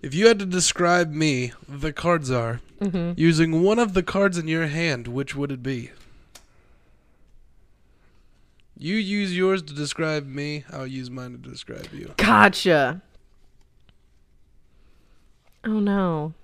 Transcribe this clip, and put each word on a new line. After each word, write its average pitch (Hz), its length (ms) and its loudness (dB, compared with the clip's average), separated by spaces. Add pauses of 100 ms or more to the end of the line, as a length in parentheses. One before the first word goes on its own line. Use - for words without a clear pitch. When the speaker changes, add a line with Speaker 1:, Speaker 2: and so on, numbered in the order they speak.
Speaker 1:
If 135 120 -10
you 196 140 6
had 226 120 6
to 196 60 -6
describe 175 640 2
me, 143 400 0 (160)
the 143 240 -6
card 165 320 -2
czar, 120 360 -2 (200)
Speaker 2:
Mm-hmm. 175 340 -4
Speaker 1:
using 160 480 4
one 208 160 4
of 226 140 2
the 180 100 2
cards 190 360 0
in 160 100 -6
your 165 180 0
hand, 147 400 -2
which 135 300 -6
would 139 160 -4
it 131 100 -10
be? 123 280 -6 (2750)
You 175 220 -6
use 202 400 -2
yours 190 280 2
to 147 100 -16
describe 151 520 -4
me. 143 460 -8
I'll 131 140 -10
use 131 240 -10
mine 123 220 -12
to 123 40 -16 (140)
describe - 420 -14
you. - 240 -14
Speaker 2:
Gotcha. 165 840 6 (2500)
Oh, 214 160 0
no. 180 540 0 (120)